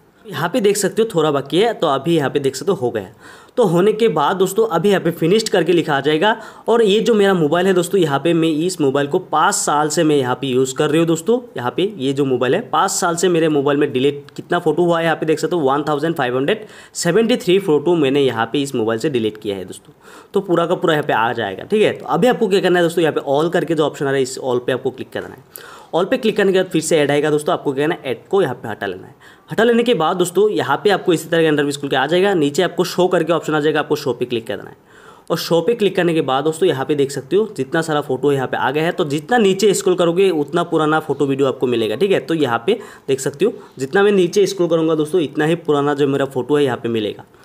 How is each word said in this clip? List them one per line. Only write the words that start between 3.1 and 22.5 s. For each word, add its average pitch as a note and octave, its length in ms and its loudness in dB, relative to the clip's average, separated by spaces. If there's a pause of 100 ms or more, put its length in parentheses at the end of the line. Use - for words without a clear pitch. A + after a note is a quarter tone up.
तो A#3+ 80 4
होने F3 280 4
के A3+ 160 2
बाद D#3 280 0
दोस्तों F#3+ 300 0
अभी E3 220 0
यहाँ F#3+ 120 2
पे E3 100 0
फिनिश्ड G3 380 0
करके F3 240 2
लिखा D#3+ 220 0
आ C#3 40 0
जाएगा। D#3 360 2 (320)
और A#3 140 4
ये G#3 180 4
जो A3 140 2
मेरा G3 200 4
मोबाइल E3+ 340 2
है G3 60 2
दोस्तों, F3+ 260 2
यहाँ C#3+ 200 2
पे E3+ 140 2
मैं E3 160 2
इस E3 320 -2
मोबाइल C#3+ 260 2
को C#3+ 140 -2
पाँच E3 340 0
साल D#3 340 0
से E3+ 140 0
मैं D3+ 120 2
यहाँ B2+ 200 0
पे C#3 120 -6
यूज़ C3 280 0
कर D3+ 140 0
रही D3+ 100 2
हूँ E3 80 2
दोस्तों। E3 320 0 (180)
यहाँ B2 180 -4
पे G3 220 -2
ये C3+ 160 -2
जो C#3 120 0
मोबाइल B2+ 300 0
है G#3 140 -2
पाँच F3+ 220 0
साल F3 240 -2
से F#3 140 0
मेरे E3 200 2
मोबाइल C#3+ 280 2
में C#3+ 160 0
डिलीट C#3+ 420 -2
कितना - 240 -4
फोटो D#3+ 240 0
हुआ E3+ 160 2
है E3 60 -2
यहाँ D#3+ 100 2
पे D#3+ 100 -6
देख D#3 140 0
सकते D#3 160 -2
हो E3+ 60 0
वन C#3 220 2
थाउजेंड D3+ 320 -2
फ़ाइव B2+ 220 -2
हंड्रेड E3+ 280 -2 (300)
सेवेंटी A3 420 2
थ्री F3+ 240 2
फोटो E3 340 2
मैंने C#3+ 260 2
यहाँ A#2 240 0
पे C#3+ 160 -2
इस C#3 140 -6
मोबाइल A2+ 240 0
से A#2 100 -2
डिलीट A2 280 -2
किया G2+ 180 -6
है F#2 100 -8
दोस्तों। - 280 -18 (400)
तो G3 80 2
पूरा E3+ 240 2
का F3 100 0
पूरा E3+ 180 0
यहाँ D3 120 0
पे D3 80 0
आ A2+ 200 2
जाएगा, G2+ 300 -6
ठीक G#3+ 180 0
है। D3 120 4
तो - 140 -12
अभी E3+ 200 2
आपको A#3+ 200 0
क्या F#3+ 140 2